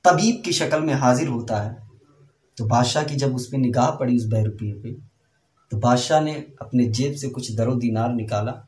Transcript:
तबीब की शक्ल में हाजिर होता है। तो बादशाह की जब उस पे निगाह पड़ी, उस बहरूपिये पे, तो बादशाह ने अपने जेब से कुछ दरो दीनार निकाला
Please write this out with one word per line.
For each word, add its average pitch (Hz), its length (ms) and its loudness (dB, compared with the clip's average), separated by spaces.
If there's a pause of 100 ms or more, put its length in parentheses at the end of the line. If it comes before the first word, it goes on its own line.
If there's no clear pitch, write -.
तबीब 214 400 4
की 175 80 -2
शक्ल 156 280 0
में 156 140 0
हाजिर 131 340 2
होता 113 340 -2
है। 107 140 -6 (800)
तो 113 80 -4
बादशाह 120 380 2
की 143 120 -4
जब 131 180 0
उस 123 120 -6
पे 139 100 -6
निगाह 127 340 2
पड़ी, 123 260 0
उस 113 100 0
बहरूपिये 107 480 -2
पे, 110 180 -12
तो - 880 -16
बादशाह 123 420 4
ने 151 140 -4 (260)
अपने 123 300 2
जेब 135 240 -2
से 135 140 -8
कुछ 120 240 -8
दरो 113 240 0
दीनार 117 360 0
निकाला 110 560 -4